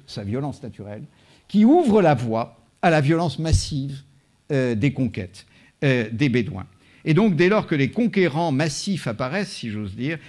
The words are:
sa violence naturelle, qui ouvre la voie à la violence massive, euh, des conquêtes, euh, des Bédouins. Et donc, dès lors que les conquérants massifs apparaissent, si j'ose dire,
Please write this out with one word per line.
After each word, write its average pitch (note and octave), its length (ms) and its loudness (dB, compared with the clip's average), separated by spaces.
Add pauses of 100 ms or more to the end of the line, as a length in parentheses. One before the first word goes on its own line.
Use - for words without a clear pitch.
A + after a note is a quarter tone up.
sa A2+ 160 -12
violence B2+ 400 -6
naturelle, G#2 400 -14 (460)
qui G#3 160 4
ouvre B3+ 360 6
la D#3 140 6
voie A2+ 460 -4 (200)
à F3 80 2
la D#3 120 4
violence E3 360 0
massive, C#3+ 640 -2 (500)
euh, B2+ 220 0
des C#3 180 0
conquêtes, A2+ 520 -6 (380)
euh, B2 260 2
des A#2 200 0
Bédouins. G2+ 380 -2 (360)
Et D#3+ 100 2
donc, F#3+ 220 4
dès F3 140 4
lors G#3 180 2
que - 80 -2
les C#3 160 0
conquérants E3+ 640 0
massifs D#3 540 -4
apparaissent, C3+ 440 -4
si - 180 -10
j'ose G#2 260 -8
dire, C#3+ 340 -6